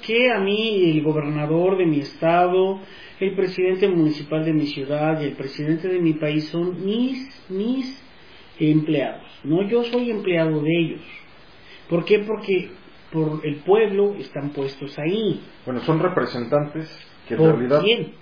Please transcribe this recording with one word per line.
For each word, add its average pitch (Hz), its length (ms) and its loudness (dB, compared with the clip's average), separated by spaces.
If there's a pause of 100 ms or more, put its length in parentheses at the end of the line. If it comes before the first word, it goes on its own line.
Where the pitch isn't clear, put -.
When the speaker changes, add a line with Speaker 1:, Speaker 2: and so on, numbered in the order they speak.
Speaker 1:
qué? 240 280 2
A 208 80 0
mí 202 500 2
el 151 120 2
gobernador 151 760 0
de 180 80 2
mi 147 140 2
estado, 180 800 2 (400)
el 196 140 0
presidente 185 540 2
municipal 156 560 0
de 160 100 0
mi 147 120 2
ciudad 147 540 -2
y 147 60 -2
el 127 60 -4
presidente 151 560 -4
de 185 120 0
mi 160 140 2
país 151 340 -2
son 175 360 -4
mis, 254 640 -4
mis 247 520 -4 (560)
empleados. 151 640 2 (220)
No, 165 180 2
yo 233 220 2
soy 240 260 -2
empleado 170 520 0
de 156 160 0
ellos. 151 240 -2 (840)
¿Por 170 160 0
qué? 208 160 4
Porque 196 500 -4 (420)
por 156 320 -2
el 143 120 -2
pueblo 202 580 2
están 143 360 -8
puestos 139 480 -8
ahí. 185 440 -2 (240)
Speaker 2:
Bueno, 123 160 -4
son 160 180 2
representantes 147 880 -2 (400)
que - 60 -4
en 156 60 0
Speaker 1:
¿Por 160 180 6
Speaker 2:
realidad, 131 240 2
Speaker 1:
quién? 208 400 0